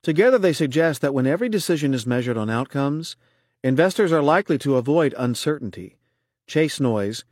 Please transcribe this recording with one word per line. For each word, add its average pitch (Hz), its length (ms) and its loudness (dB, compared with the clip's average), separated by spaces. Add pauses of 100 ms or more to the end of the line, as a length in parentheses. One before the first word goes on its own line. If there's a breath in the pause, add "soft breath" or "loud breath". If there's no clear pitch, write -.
Together 214 340 4
they 185 160 2
suggest 156 480 0
that 139 140 -2
when 127 100 0
every 190 240 0
decision 156 460 0
is 117 100 -4
measured 123 320 -2
on 110 140 -2
outcomes, 139 640 -4 (460)
investors 165 480 2
are 156 100 4
likely 156 380 2
to 139 160 0
avoid 139 420 2
uncertainty, 123 800 -4 (480)
chase 156 340 -2
noise, 110 520 -2